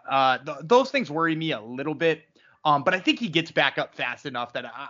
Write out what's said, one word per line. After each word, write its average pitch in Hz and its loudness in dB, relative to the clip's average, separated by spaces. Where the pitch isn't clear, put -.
Uh, 131 4
th-, 143 -12
those 247 4
things 254 -2
worry 160 0
me 160 -2
a 113 -6
little 127 -6
bit. 160 0
Um, 147 2
but 180 2
I 185 0
think 311 0
he 233 -4
gets 160 0
back 143 2
up 139 -4
fast 123 -8
enough 123 -6
that 123 -8
I, 123 -14